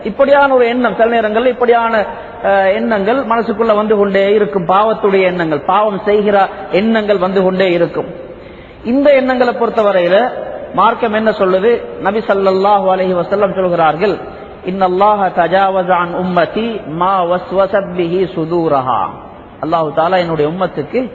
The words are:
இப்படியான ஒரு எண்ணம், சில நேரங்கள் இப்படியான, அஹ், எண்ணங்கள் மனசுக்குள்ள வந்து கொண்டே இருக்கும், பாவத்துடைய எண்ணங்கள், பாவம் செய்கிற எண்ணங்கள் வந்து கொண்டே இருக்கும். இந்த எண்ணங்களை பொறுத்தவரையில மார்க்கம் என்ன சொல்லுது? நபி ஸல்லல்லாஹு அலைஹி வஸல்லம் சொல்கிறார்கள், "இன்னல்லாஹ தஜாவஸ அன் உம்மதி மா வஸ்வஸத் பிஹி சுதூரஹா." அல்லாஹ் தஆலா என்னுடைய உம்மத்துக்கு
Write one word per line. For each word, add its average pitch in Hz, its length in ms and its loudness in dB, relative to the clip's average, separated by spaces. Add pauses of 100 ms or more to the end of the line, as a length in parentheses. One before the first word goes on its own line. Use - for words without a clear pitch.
இப்படியான 269 520 2
ஒரு 247 120 4
எண்ணம், 240 300 0
சில 233 120 4
நேரங்கள் 226 360 0
இப்படியான, 233 600 2 (380)
அஹ், 196 300 2
எண்ணங்கள் 226 520 0
மனசுக்குள்ள 226 500 0
வந்து 214 220 0
கொண்டே 196 360 2
இருக்கும், 202 320 0
பாவத்துடைய 202 560 2
எண்ணங்கள், 175 380 0
பாவம் 196 460 0
செய்கிற 208 420 2 (240)
எண்ணங்கள் 208 460 0
வந்து 185 260 0
கொண்டே 185 280 2
இருக்கும். 170 340 0 (800)
இந்த 277 300 2
எண்ணங்களை 254 400 2
பொறுத்தவரையில 202 760 2 (440)
மார்க்கம் 220 400 0
என்ன 220 180 0
சொல்லுது? 196 680 0
நபி 196 200 -2
ஸல்லல்லாஹு 196 760 2
அலைஹி 185 240 0
வஸல்லம் 190 360 0
சொல்கிறார்கள், 175 640 0 (480)
"இன்னல்லாஹ 190 720 0
தஜாவஸ 185 520 2
அன் 175 260 0
உம்மதி 185 720 -2
மா 180 380 0
வஸ்வஸத் 180 720 -2
பிஹி 175 380 0
சுதூரஹா." 143 720 0 (520)
அல்லாஹ் 160 360 -2
தஆலா 175 200 2
என்னுடைய 160 340 0
உம்மத்துக்கு 185 640 -4